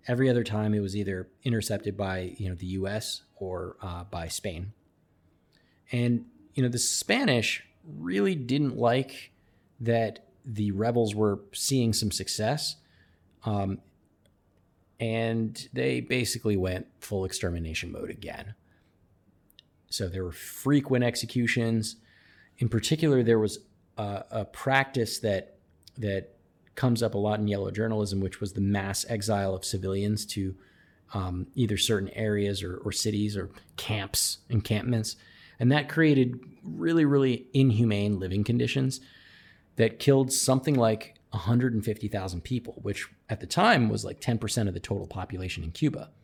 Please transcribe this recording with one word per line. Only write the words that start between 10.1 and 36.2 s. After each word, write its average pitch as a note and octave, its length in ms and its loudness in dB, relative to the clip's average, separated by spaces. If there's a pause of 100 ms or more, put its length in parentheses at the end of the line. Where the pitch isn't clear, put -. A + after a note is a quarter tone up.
the G#2 240 -2
rebels A2 440 2
were G#2 260 2 (120)
seeing B2 400 2
some G#2 180 0
success. - 680 -2 (680)
Um, G2 360 -2 (1200)
and A2+ 760 -2
they B2+ 260 0
basically A#2 560 0
went F#2 300 -2 (140)
full F#2+ 260 -4
extermination E2+ 680 -4
mode - 160 -8
again. - 460 -12 (1400)
So F#2+ 180 -4
there F#2 160 -6
were F2 80 -8
frequent C3+ 720 2
executions. A#2 920 0 (640)
In A#2+ 100 0
particular, C3+ 540 4
there A2+ 160 6
was G#2+ 220 0 (360)
a, G2+ 340 -6
a A2 140 -4
practice C3+ 760 0
that, G2+ 360 -2 (420)
that G2 360 -2 (400)
comes A#2+ 260 2
up A2+ 140 0
a G2+ 40 0
lot G#2+ 200 2
in G#2+ 80 0
yellow G2+ 240 0
journalism, G#2 500 0
which F#2+ 200 -4
was G2 140 -6
the G#2 60 -4
mass G2 480 0
exile G2+ 460 0
of F#2 100 -8
civilians G2 640 -2
to, F#2+ 300 -4 (560)
um, F#2 420 -4
either G#2+ 220 0
certain G2 340 0
areas G2+ 500 0
or, F2+ 180 -8
or G2+ 120 -4
cities G#2 460 -2
or G2 140 -6 (260)
camps, - 600 -4 (100)
encampments. A2 640 0 (460)
And A#2+ 100 6
that C#3+ 180 4
created C3+ 520 4 (240)